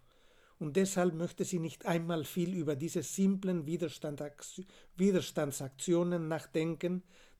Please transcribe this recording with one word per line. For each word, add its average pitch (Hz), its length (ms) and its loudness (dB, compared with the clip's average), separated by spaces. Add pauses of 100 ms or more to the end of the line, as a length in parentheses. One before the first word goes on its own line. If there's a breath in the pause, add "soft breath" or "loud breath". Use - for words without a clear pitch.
(580 soft breath)
Und 151 180 -4
deshalb 185 380 4
möchte 170 300 -4
sie 185 140 -2
nicht - 280 -6
einmal 170 380 0
viel 180 280 0
über 151 240 0
diese 160 260 -4
simplen 190 640 2
Widerstandsakt-, 151 1000 -6 (300 loud breath)
Widerstandsaktionen 170 1300 2
nachdenken, 165 760 -2 (360 soft breath)